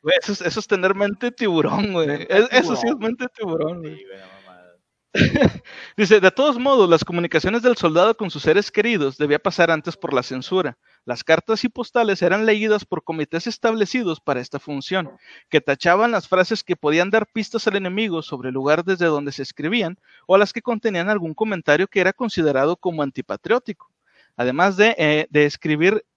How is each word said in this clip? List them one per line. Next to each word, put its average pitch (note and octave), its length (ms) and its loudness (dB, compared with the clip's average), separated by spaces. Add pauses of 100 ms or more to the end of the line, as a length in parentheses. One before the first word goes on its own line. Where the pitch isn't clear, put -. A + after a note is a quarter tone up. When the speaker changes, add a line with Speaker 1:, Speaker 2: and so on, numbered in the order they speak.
Speaker 1:
Güey, E3 180 2
eso G#3 120 -6
es, G3 80 -8
eso F3 180 -4
es G3+ 80 -10
tener F#3+ 260 0
mente G3+ 380 -2
tiburón, G3 600 0
güey. E3 140 0
Speaker 2:
Mente C#3+ 200 -4 (100)
Speaker 1:
Es-, A3+ 140 6
eso B3+ 240 2
sí A#3+ 100 -4
es A#3 80 0
Speaker 2:
tiburón. C4+ 60 -4
Speaker 1:
mente A#3 260 -4 (100)
tiburón, E3+ 440 -6
güey. D#3 180 -14
Speaker 3:
Sí, - 80 -20
güey, F#2+ 140 -20
no F#2+ 80 -20
mamada. F#2+ 160 -20 (720)
Speaker 1:
<laughs> - 500 2 (340)
Dice, G#3 220 6
"De F#3 120 6
todos C4+ 280 2
modos, B3+ 300 4
las E3 160 6
comunicaciones F3 580 -2
del B3 140 4
soldado F3+ 400 2
con G3 140 -6
sus C#3+ 120 -10
seres F#3+ 280 2
queridos G#3 460 0
debía D3 220 0
pasar E3+ 320 0
antes D#3+ 260 -4
por - 160 -8
la B2+ 100 2
censura. C3+ 540 -6 (280)
Las A#2+ 200 -8
cartas E3 400 0
y B3 40 -2
postales A3+ 520 -2
eran F#3+ 240 0
leídas G#3+ 400 0
por E3+ 180 -6
comités D#3+ 420 -6
establecidos A3 760 -2
para C3+ 180 -2
esta - 180 -10
función, D3+ 540 -6 (380)
que D#3 100 2
tachaban F3+ 520 2
las G3 180 -4
frases F#3 340 0
que F3+ 140 -4
podían D#3+ 320 0
dar G#3+ 180 2
pistas - 400 -4
al F#3+ 80 -2
enemigo F#3+ 460 -4
sobre C3 280 -10
el B2+ 60 -8
lugar D3 300 2
desde F3 220 0
donde C#3+ 260 -2
se C#3 100 -10
escribían F3 560 -4 (280)
o F#3+ 100 6
las G3+ 160 2
que A#3 80 -8
contenían G#3 480 -4
algún F3 240 -2
comentario F#3 560 0
que - 100 -2
era F#3 140 2
considerado D#3+ 640 0
como E3 260 -4
antipatriótico. C#3+ 880 -6 (460)
Además D#3 400 0
de, G#3+ 200 4
eh, D3+ 320 0
de D3 160 4
escribir D#3 600 0 (120)